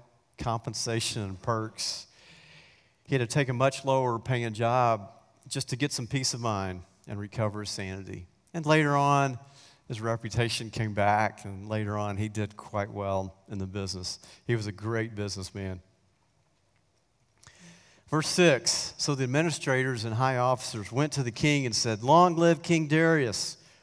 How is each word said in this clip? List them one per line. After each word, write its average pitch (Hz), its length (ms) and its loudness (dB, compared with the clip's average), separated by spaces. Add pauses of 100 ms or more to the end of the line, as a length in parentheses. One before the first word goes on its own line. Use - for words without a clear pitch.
(380)
compensation, 113 840 -4
and 95 200 -8
perks. - 680 -4 (1000)
He 139 80 0
had 123 120 2
to - 60 -6
take 139 160 2
a 131 40 0
much 131 300 0
lower 131 360 2
paying 117 340 -2
job 117 580 2 (360)
just 135 220 -6
to 131 60 -4
get 143 160 -2
some 120 160 -6
peace 131 260 -2
of 123 60 -8
mind 95 440 -4 (260)
and 101 100 -8
recover 104 420 -4
his 101 80 -10
sanity. 95 580 -10 (260)
And 165 120 -6
later 151 300 6
on, 139 420 4 (520)
his 113 100 -6
reputation 113 720 -2
came 107 240 -4
back, 104 500 2
and 98 240 -12
later 107 300 -2
on, 104 180 -4
he 107 140 -2
did 104 260 -6
quite 101 340 -6
well 98 460 -4 (140)
in 107 80 -8
the 95 100 -4
business. 95 520 -8 (280)
He 120 80 2
was 107 100 -2
a 104 60 -8
great 110 420 -4
businessman. 95 680 -8 (2250)
Verse 151 200 0
six, - 680 4
"So - 180 -2
the 131 100 0
administrators 131 800 0
and 113 100 -4
high 131 220 2
officers 123 520 -2
went 147 240 0
to 139 100 0
the 120 80 -4
king 143 340 2
and 110 100 -2
said, 110 280 -2
'Long 165 340 8
live 170 260 4
King 160 240 2
Darius. 156 680 2 (260)